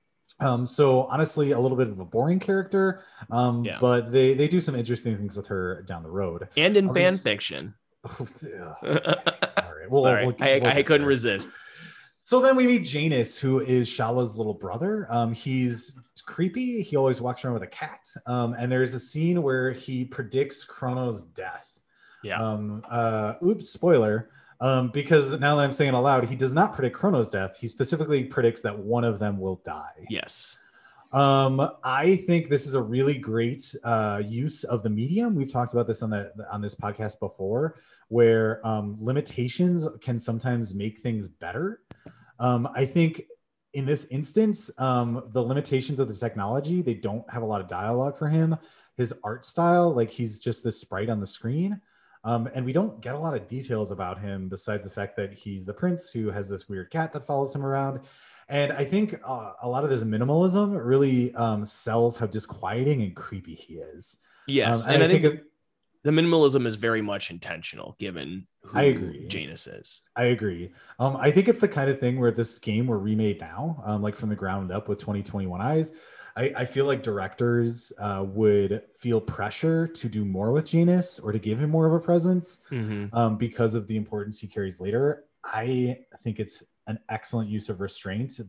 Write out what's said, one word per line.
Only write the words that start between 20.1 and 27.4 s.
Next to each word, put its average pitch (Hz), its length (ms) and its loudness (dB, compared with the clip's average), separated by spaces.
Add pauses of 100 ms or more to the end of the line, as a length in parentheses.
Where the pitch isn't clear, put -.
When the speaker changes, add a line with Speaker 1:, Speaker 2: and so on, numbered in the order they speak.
Speaker 1:
Chrono's 123 580 -4
death. 87 560 -14 (440)
Speaker 2:
Yeah. 101 180 -4
Speaker 1:
Um, 107 480 -4
uh, 113 460 0 (100)
oops, - 240 0
spoiler. 113 600 4 (320)
Um, 127 320 2
because 143 460 2
now 147 180 4
that 143 60 4
I'm 135 100 2
saying 143 200 2
it 123 40 2
aloud, 127 280 4
he 127 120 -4
does 131 160 0
not 202 200 4
predict 127 220 -2
Chrono's 151 340 2
death. 95 280 -4